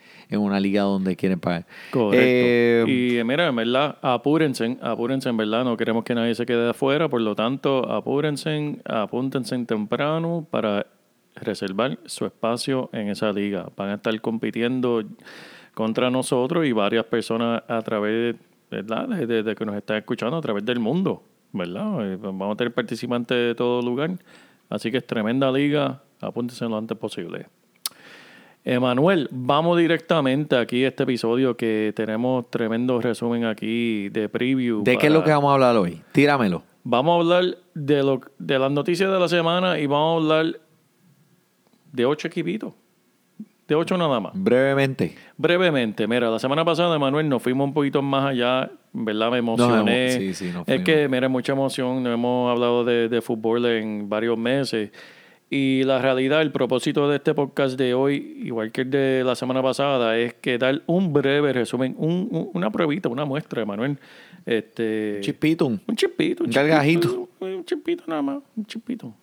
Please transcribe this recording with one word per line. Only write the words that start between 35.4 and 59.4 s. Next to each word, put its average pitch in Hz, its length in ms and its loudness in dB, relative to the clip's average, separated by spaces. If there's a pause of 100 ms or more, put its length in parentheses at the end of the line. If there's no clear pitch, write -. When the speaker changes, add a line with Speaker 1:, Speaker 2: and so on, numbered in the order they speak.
Speaker 1:
a 139 40 6
hablar 123 220 6
hoy? 87 260 0 (100)
Tíramelo. 135 520 4 (200)
Speaker 2:
Vamos 123 280 2
a 170 80 4
hablar 180 360 2 (160)
de 143 300 2
lo... 135 180 2 (180)
de 151 200 0
las 135 120 2
noticias 175 400 0
de 190 80 2
la 175 100 4
semana 175 500 2
y 151 80 0
vamos 156 440 2
a 156 60 6
hablar 160 240 0 (1300)
de 123 120 0
ocho 151 240 0
equipitos. 180 460 -6 (960)
De 151 60 2
ocho 170 240 0
nada 147 200 2
más. 98 160 -6
Speaker 1:
Brevemente. 131 800 2 (220)
Speaker 2:
Brevemente. 151 680 2
Mira, 117 240 2
la 113 80 0
semana 143 260 0
pasada, 165 320 2
Emanuel, 147 320 2
nos 127 140 0
fuimos 131 240 0
un 139 80 -4
poquito 143 260 2
más 139 300 0
allá, 127 400 0 (240)
¿verdad? 110 360 0
Me 123 120 2
Speaker 1:
Nos 117 180 0
Speaker 2:
emocioné. 120 540 4
Speaker 1:
emo-, 123 40 -2
sí, 95 160 -4
sí, 95 120 -8
nos 90 160 -6
Speaker 2:
Es - 20 -10
Speaker 1:
fuimos. 131 220 0
Speaker 2:
que, 151 220 4
mira, 131 200 0
mucha 131 240 -2
emoción. 131 500 -2
No 123 80 -2
hemos 123 400 0
hablado 120 340 2
de, 117 260 2
de 120 100 2
fútbol 117 460 0
en 107 420 -2
varios 110 300 0
meses. 117 520 -2 (600)
Y 135 340 2
la 135 140 2
realidad, 131 420 2
el 156 100 2
propósito 135 600 0
de 143 60 2
este 151 180 0
podcast 139 440 0
de 127 140 2
hoy, 139 520 -2
igual 113 280 -4
que 135 100 -4
el 127 80 -4
de 135 340 2
la 127 100 2
semana 131 280 -2